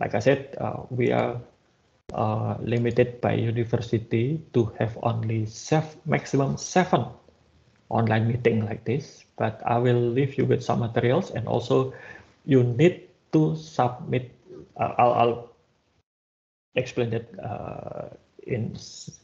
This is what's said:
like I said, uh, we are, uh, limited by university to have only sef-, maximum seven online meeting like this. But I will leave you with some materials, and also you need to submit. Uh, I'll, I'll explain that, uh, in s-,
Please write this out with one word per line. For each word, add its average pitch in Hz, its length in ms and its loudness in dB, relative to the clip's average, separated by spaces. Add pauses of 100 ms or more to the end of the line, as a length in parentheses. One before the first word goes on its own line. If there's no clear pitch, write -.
like 117 140 -4
I - 40 2
said, 131 400 0
uh, - 320 -6
we 120 220 0
are, 120 260 0 (760)
uh, 110 460 -2
limited 120 600 0
by 110 140 0
university 113 1040 -2 (140)
to 117 260 2
have 110 220 -2
only 113 440 -2
sef-, 156 580 -2
maximum 139 520 0
seven - 480 2 (840)
online 113 360 2
meeting 113 380 2
like 104 200 -6
this. 139 400 -4 (120)
But 110 280 -2
I 117 140 2
will 120 220 4
leave 123 360 0
you 131 100 2
with 123 180 2
some - 160 0
materials, 120 500 2
and 110 160 -6
also 131 480 2 (500)
you 131 200 6
need 120 420 2 (260)
to 156 220 4
submit. - 760 -4 (440)
Uh, - 220 -2
I'll, 120 140 6
I'll 117 380 0 (1200)
explain 123 360 -2
that, 110 180 -4 (100)
uh, - 680 -10 (380)
in 117 280 -4
s-, - 500 -18